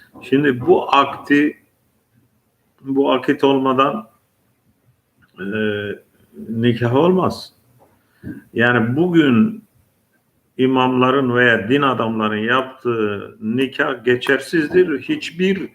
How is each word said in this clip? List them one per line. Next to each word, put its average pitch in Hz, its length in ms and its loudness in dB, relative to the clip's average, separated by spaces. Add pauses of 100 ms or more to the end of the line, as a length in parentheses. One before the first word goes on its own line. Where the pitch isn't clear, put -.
(220)
Şimdi 135 380 0
bu 151 340 2
akdi, 143 640 0 (1200)
bu 139 320 0
akit 135 320 0
olmadan, 135 640 0 (1300)
e, 95 60 -10 (1000)
nikah 117 460 0
olmaz. 175 580 0 (1000)
Yani 120 440 2
bugün 147 680 2 (920)
imamların 127 800 2
veya 117 340 2
din 143 140 2
adamların 113 540 -2
yaptığı 110 1040 -4
nikah 127 640 -4
geçersizdir. 147 1000 0
Hiçbir 165 720 -4